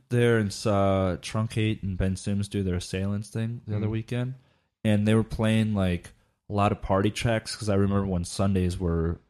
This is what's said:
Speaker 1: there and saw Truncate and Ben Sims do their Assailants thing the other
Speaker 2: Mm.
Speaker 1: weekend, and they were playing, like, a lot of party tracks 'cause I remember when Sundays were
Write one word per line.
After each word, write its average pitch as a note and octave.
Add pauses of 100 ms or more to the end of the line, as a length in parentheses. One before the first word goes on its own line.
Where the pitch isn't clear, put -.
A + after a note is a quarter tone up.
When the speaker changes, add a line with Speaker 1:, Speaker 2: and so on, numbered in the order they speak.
Speaker 1:
there A#2+
and G#2+
saw G2
Truncate A2
and F#2+
Ben F#2+
Sims G2+
do G2+
their F2+
Assailants G2
thing A#2
the G#2+
other G#2+
Speaker 2:
Mm. G#2+
Speaker 1:
weekend, B2 (480)
and G#2
they G#2+
were A2+
playing, A2
like, F#2 (360)
a -
lot G#2
of G2+
party G2
tracks A2
'cause G#2
I G2+
remember G2
when F2+
Sundays F#2
were E2+